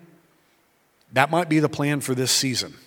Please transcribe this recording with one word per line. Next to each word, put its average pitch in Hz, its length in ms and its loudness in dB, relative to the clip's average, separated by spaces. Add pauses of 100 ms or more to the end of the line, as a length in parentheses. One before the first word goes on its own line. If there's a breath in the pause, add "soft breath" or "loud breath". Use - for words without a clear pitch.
(1120)
that 135 160 4
might 165 180 0
be 156 120 4
the 147 100 2
plan 143 320 -2
for 131 140 -2
this 127 160 -2
season. 117 420 -2 (140)